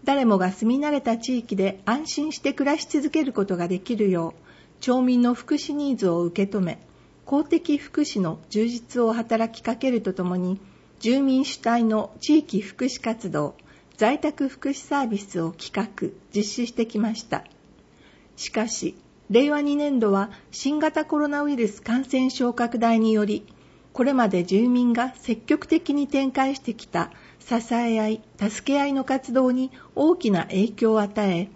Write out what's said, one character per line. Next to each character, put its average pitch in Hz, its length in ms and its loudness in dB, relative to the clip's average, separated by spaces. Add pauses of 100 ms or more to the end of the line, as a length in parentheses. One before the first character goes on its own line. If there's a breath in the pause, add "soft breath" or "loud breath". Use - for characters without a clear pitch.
誰 269 220 2
も 208 120 6
が 185 140 2
住 226 260 0
み 285 60 0
慣 302 80 0
れ 285 100 0
た 233 160 0
地 247 220 -2
域 220 160 -6
で 196 300 -2
安 285 220 -2
心 302 240 -4
し - 80 -10
て 277 140 -2
暮 277 180 0
ら 311 60 0
し - 100 -10
続 294 220 -2
け 311 140 0
る 262 100 -4
こ 196 120 0
と 180 120 -4
が 175 100 -2
で 180 120 -2
き 233 160 -4
る 208 140 2
よ 165 280 0
う、 - 60 -20 (360 loud breath)
町 254 220 2
民 247 200 4
の 240 120 4
福 - 220 -2
祉 294 180 -4
ニ 285 220 -2
ー - 20 -8
ズ 190 120 2
を 170 140 2
受 185 240 0
け 202 100 -6
止 196 40 0
め、 170 180 -4 (460 soft breath)
公 285 180 0
的 302 340 0
福 - 240 -4
祉 285 200 -2
の 160 180 -2 (100)
充 220 180 0
実 240 340 -4
を 226 120 2
働 226 400 -2
き - 100 -20
か - 120 -2
け 269 160 0
る 226 100 0
と 196 120 -4
と 185 100 -4
も 180 140 -2
に、 180 220 -2 (400 loud breath)
住 262 220 2
民 269 240 2
主 - 120 -10
体 233 260 2
の 220 360 0
地 302 200 4
域 214 220 -2
福 - 240 -6
祉 - 160 -4
活 226 280 -6
動、 151 260 -2 (420 soft breath)
在 269 220 2
宅 302 280 -2
福 - 220 -6
祉 277 40 -2
サ 285 280 -4
ー 254 60 -2
ビ 208 100 -2
ス - 240 -6
を 165 100 -4
企 - 220 -16
画、 - 360 -4 (240)
実 208 100 0
施 233 240 -4
し - 40 -10
て 226 160 -2
き 214 100 -6
ま 220 160 0
し 214 100 -10
た。 - 200 -6 (960 soft breath)
し - 120 -10
か 226 200 -2
し、 - 260 -6 (340)
令 262 220 4
和 294 100 0
二 285 140 0
年 285 240 0
度 214 120 2
は 196 200 0 (200 loud breath)
新 294 280 -2
型 311 260 0
コ 302 140 -2
ロ 294 80 0
ナ 285 160 -2
ウ 294 80 -2
イ 269 60 -2
ル 226 100 0
ス - 140 -6
感 254 240 -2
染 262 240 2
症 240 240 -2
拡 240 260 -2
大 226 200 4
に 220 140 4
よ 208 120 2
り、 208 200 -4 (480 loud breath)
こ 254 100 0
れ 277 100 2
ま 240 160 4
で 180 140 2
住 202 240 4
民 247 260 4
が 247 240 0
積 226 240 -4
極 - 240 0
的 330 280 0
に 285 140 0
展 269 240 0
開 269 240 0
し - 40 -14
て - 140 -6
き - 140 -14
た - 240 -4 (280 loud breath)
支 - 160 -4 (180)
え 233 260 2
合 214 100 0
い、 220 120 -2 (180)
助 226 340 -2
け 285 60 4
合 285 80 2
い 277 60 -2
の 269 100 0
活 262 300 -2
動 254 180 4
に 254 200 -2 (240 loud breath)
大 311 200 6
き 247 160 0
な 175 120 2
影 190 260 2
響 220 240 2
を 220 80 4
与 208 280 0
え 175 260 0